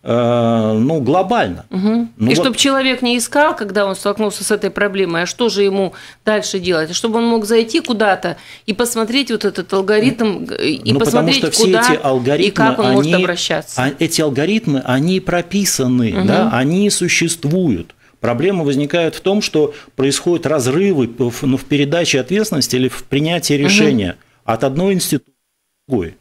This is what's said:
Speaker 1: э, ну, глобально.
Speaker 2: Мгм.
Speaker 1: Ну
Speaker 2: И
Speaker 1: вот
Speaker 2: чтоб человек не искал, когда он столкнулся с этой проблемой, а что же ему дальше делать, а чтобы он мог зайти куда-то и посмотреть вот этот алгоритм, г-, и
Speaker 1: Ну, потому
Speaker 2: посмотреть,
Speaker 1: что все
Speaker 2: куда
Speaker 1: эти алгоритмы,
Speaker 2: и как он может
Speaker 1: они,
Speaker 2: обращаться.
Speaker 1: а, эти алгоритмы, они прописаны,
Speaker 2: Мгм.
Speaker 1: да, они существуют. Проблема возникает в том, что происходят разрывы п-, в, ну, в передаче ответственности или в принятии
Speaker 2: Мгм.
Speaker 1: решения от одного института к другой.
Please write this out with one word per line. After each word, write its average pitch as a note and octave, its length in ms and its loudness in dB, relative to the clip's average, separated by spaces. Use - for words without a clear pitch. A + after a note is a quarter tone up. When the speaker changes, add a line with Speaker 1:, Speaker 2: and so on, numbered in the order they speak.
Speaker 1:
э, A#2 720 2
ну, D3 220 2
глобально. D#3+ 680 0
Speaker 2:
Мгм. A3 480 0
Speaker 1:
Ну A3 120 2
Speaker 2:
И - 40 4
Speaker 1:
вот C4 100 2
Speaker 2:
чтоб A#3+ 140 0
человек C4+ 420 0
не B3 160 0
искал, D4 400 0
когда G3+ 300 -2
он F#3+ 100 -4
столкнулся G3+ 480 -2
с - 60 -4
этой G3+ 180 0
проблемой, F#3+ 540 -2
а F3+ 40 -2
что A#3 220 -2
же G3 140 0
ему G3 320 0
дальше G#3 340 -2
делать, E3 300 0
а - 20 -10
чтобы A3+ 280 -2
он A#3 60 0
мог A3+ 200 0
зайти A3+ 340 2
куда-то G3 560 -2
и G#3 80 -2
посмотреть A#3 560 -2
вот G#3+ 160 -2
этот F#3 260 -4
алгоритм, G#3+ 720 0
г-, - 180 -10
и D3 140 -2
Speaker 1:
Ну, C#3 60 2
потому - 20 2
Speaker 2:
посмотреть, D#3+ 380 2
Speaker 1:
что E3 120 0
все A3 140 2
Speaker 2:
куда F3+ 160 4
Speaker 1:
эти D3+ 80 -4
алгоритмы, C#3 460 2
Speaker 2:
и - 20 2
как A3 300 2
он B2+ 120 2
может D3 220 2
Speaker 1:
они, F#3 100 2
Speaker 2:
обращаться. E3+ 580 -4
Speaker 1:
а, C3+ 160 2
эти D#3+ 220 0
алгоритмы, D3+ 640 0
они D#3 360 0
прописаны, E3 920 0
Speaker 2:
Мгм. F#3+ 140 0
Speaker 1:
да, F#3+ 260 2
они E3+ 380 2
существуют. E3 1040 0
Проблема D#3+ 440 0
возникает D3 500 0
в - 80 -12
том, G3+ 180 0
что D3+ 320 0
происходят C#3 480 0
разрывы C#3+ 640 2
п-, A#2+ 220 -2
в, - 140 -10
ну, C3 120 2
в - 80 -6
передаче D3 560 0
ответственности F3+ 560 -2
или B2+ 120 2
в - 160 -8
принятии D3+ 500 0
Speaker 2:
Мгм. C#3+ 100 0
Speaker 1:
решения C#3+ 520 2
от A2+ 200 -2
одного E3+ 280 0
института - 380 -2
к - 600 -20
другой. F2 300 -2